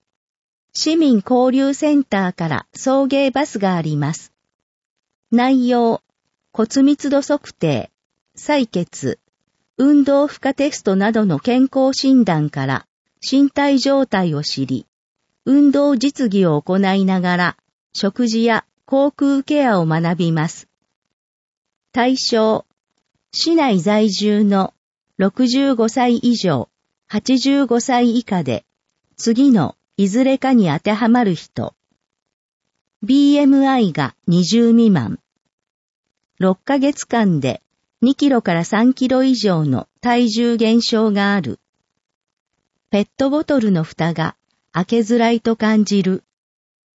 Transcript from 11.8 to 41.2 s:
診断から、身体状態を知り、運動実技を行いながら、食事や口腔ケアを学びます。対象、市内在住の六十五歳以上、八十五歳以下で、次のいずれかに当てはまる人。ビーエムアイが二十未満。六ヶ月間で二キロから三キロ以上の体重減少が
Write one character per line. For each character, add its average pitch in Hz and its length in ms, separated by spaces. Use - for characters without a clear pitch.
診 262 320
断 156 260
か 135 160
ら、 135 200
身 277 280
体 285 300
状 269 260
態 180 300
を 147 80
知 135 220
り、 123 200
運 277 260
動 285 240
実 254 340
技 190 160
を 151 160
行 185 160
い 196 280
な 190 160
が 180 160
ら、 175 200
食 220 340
事 226 160
や 226 220
口 277 260
腔 277 320
ケ 294 240
ア 208 120
を 170 60
学 165 320
び 170 140
ま 160 160
す。 - 200
対 254 260
象、 220 480
市 330 240
内 262 240
在 208 300
住 208 340
の 196 300
六 196 300
十 269 280
五 226 140
歳 240 280
以 240 180
上、 156 340
八 233 300
十 277 280
五 240 140
歳 240 380
以 247 60
下 180 200
で、 127 220
次 254 340
の 175 240
い 196 100
ず 220 160
れ 269 140
か 262 160
に 220 140
当 151 120
て 202 120
は 214 160
ま 240 160
る 190 120
人。 - 400
ビ 285 320
ー 285 80
エ 294 60
ム 269 220
ア 262 100
イ 196 120
が 139 240
二 180 160
十 233 280
未 233 180
満。 117 300
六 185 260
ヶ 277 140
月 277 280
間 202 340
で 131 220
二 262 140
キ 285 140
ロ 247 120
か 185 120
ら 165 100
三 226 300
キ 254 160
ロ 254 140
以 262 120
上 185 300
の 127 220
体 240 300
重 233 280
減 226 240
少 220 300
が 202 220